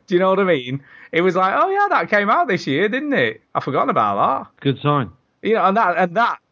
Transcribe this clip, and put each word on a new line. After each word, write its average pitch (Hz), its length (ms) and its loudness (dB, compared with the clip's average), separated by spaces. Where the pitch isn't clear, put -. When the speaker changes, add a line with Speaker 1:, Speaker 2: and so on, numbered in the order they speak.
Speaker 1:
you 180 100 2
know 190 100 2
what 190 100 2
I 202 40 2
mean? 139 400 -2
It 165 100 0
was 180 140 2
like, 185 200 0
"Oh 330 140 2
yeah, 403 200 0
that 220 200 -2
came 202 200 2
out 320 180 2
this 185 200 -2
year, 160 220 0
didn't 277 240 -4
it? 170 280 0
I've - 80 -2
forgotten 165 260 -2
about 117 540 0
that." - 180 -20
Speaker 2:
Good 135 200 -2
sign. 143 300 0
Speaker 1:
You 208 140 -2
know, 190 100 0
and 196 120 2
that, 180 200 0
and 180 200 0
that, 220 220 0